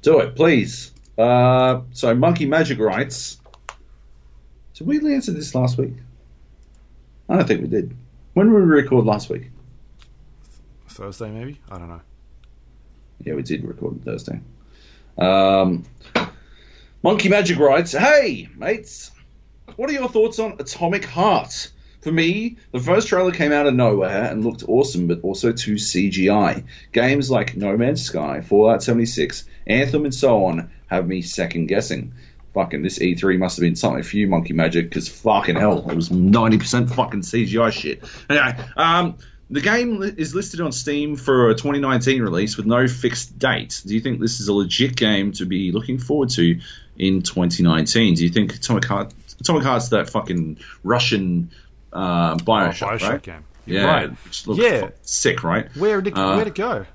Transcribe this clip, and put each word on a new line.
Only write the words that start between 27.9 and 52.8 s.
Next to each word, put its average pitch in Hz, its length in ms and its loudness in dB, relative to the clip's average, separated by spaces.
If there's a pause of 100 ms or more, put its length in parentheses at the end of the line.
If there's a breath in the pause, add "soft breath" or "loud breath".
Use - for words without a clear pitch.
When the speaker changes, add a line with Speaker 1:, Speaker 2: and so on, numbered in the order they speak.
Speaker 1:
Sky, 73 360 -6
Fallout 107 440 4
seventy-six, 113 600 -2 (220 soft breath)
Anthem, 135 380 0
and 135 100 -4
so 117 300 4
on 85 260 -4 (160 loud breath)
have 90 220 -2
me 92 140 -4
second-guessing." 85 880 -4 (420 loud breath)
Fucking 87 280 -2
this 90 180 -4
E 87 140 2
three 92 220 0
must 92 200 -2
have 85 60 -2
been 85 140 2
something 76 280 -2
for - 120 -6
you, 104 120 2
Monkey 85 240 0
Magic, 82 380 0
'cause - 180 -6
fucking 101 480 0
hell, 87 340 0
it 80 60 -2
was 82 160 -2
ninety 107 460 4
percent 120 320 0
fucking 120 340 -2
C 113 220 -2
G 101 120 -2
I 117 120 4
shit. - 320 -8 (280 loud breath)
Anyway, 131 260 2 (200 loud breath)
um, 170 400 0 (340 soft breath)
the 143 100 -4
game 226 400 0
li-, 202 160 -4
is 156 180 -6
listed 185 260 -6
on 156 120 -4
Steam 147 420 -4
for 127 360 4
a 110 40 6
twenty 143 240 -2
nineteen 131 440 0
release 98 340 -2
with 104 100 -4
no 123 220 2
fixed - 500 -6
date. - 480 -4
Do 101 80 -4
you 113 60 0
think 123 200 -4
this 113 200 -2
is 98 80 -6
a 104 40 2
legit 101 440 0
game 104 360 0
to 95 140 -6
be 92 260 -2
looking 120 260 -4
forward 139 320 -2
to 85 280 2 (380 loud breath)
in 95 260 0
twenty 87 400 -2
nineteen? 85 520 4
Do 82 100 0
you 85 60 2
think 98 240 -2
Atomic - 320 -2
Heart, 101 260 -4 (280)
Atomic 151 220 0
Heart's 123 280 0
that 104 200 0
fucking 85 480 -4 (260 loud breath)
Russian, 92 680 0 (420 soft breath)
uh, 87 440 0
BioShock, 95 460 0